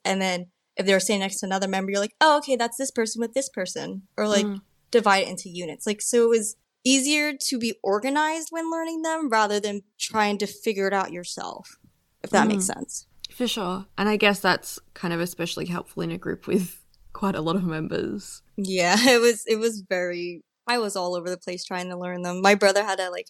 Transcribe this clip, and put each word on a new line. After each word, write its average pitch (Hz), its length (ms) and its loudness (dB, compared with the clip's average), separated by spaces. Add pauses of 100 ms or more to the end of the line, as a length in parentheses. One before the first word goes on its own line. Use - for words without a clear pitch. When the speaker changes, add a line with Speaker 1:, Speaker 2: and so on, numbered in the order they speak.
Speaker 1:
And 190 160 0
then 180 240 -2 (320)
if 190 80 0
they 196 80 4
were 190 80 6
standing 196 200 0
next 196 180 -4
to 208 80 -6
another 190 200 -2
member, 190 240 -2
you're 202 80 0
like, 208 220 -4
"Oh, 302 160 8
okay, 285 180 -2
that's 233 220 -2
this 262 140 -4
person 226 280 -2
with 233 140 -4
this 269 160 -2
person," 185 540 -8 (140)
or, 208 120 0
like, 208 160 4
Speaker 2:
Mm. 202 160 -6 (300)
Speaker 1:
divide 202 320 6
it - 60 -4
into 180 200 -10
units. 170 380 -10
Like, 208 140 -2
so 240 220 4
it 233 60 6
was 226 260 0 (280)
easier 285 500 4
to 262 260 -4
be 220 140 -2 (100)
organized 294 680 0
when 330 200 -6
learning 330 320 -4
them 320 260 -2
rather 208 300 2
than 202 220 -4 (180)
trying 208 400 0
to 202 80 -2
figure 196 400 -2
it 190 60 -2
out 190 180 0
yourself, - 680 -12 (460)
if - 80 -8
that 202 160 6
makes 196 180 0
Speaker 2:
Mm. - 100 -2
Speaker 1:
sense. - 320 -12 (240)
Speaker 2:
For 247 160 -4
sure. 196 380 -4 (120)
And 202 120 2
I 214 80 4
guess 202 220 4
that's - 400 0 (160)
kind 170 180 -4
of 165 60 -2
especially 175 480 -4
helpful - 360 -6
in 165 80 -4
a 170 60 -6
group - 300 -8
with - 360 0 (300)
quite 196 220 -2
a 156 60 -4
lot 165 140 0
of 190 80 0
members. - 800 -4 (160)
Speaker 1:
Yeah, 185 380 2
<laughs> 240 200 6
it 233 60 6
was, 233 260 4
it 220 100 2
was 220 240 -2
very, 175 640 -4 (240)
I 240 120 2
was 208 160 -2
all 180 200 -2
over 175 140 -4
the 180 80 -4
place 180 260 -8
trying 180 260 -6
to 180 80 -10
learn 180 260 -6
them. 180 180 -4
My 196 140 8
brother 202 280 4
had 190 160 -2
to, 185 100 -4
like, 180 200 -10